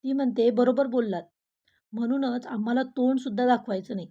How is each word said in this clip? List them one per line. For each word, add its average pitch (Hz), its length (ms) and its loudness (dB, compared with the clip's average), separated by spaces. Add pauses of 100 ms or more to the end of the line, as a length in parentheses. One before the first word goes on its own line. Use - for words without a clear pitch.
ती 262 80 -2
म्हणते, 247 400 2
"बरोबर 247 360 2
बोललात, 226 340 -2 (680)
म्हणूनच 240 560 -2
आम्हाला 240 340 0 (140)
तोंडसुद्धा 247 500 0
दाखवायचं 233 500 0
नाही. 180 140 -8